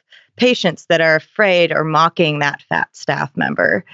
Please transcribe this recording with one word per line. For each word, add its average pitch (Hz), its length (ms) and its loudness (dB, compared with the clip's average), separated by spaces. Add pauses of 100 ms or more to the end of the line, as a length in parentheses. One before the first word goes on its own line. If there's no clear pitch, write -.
(380)
patients 220 500 -2
that 165 140 2
are 160 140 2
afraid 175 560 0
or 151 140 -2
mocking 156 560 0
that 143 220 -4
fat - 340 -4
staff - 400 -6
member. 82 580 -2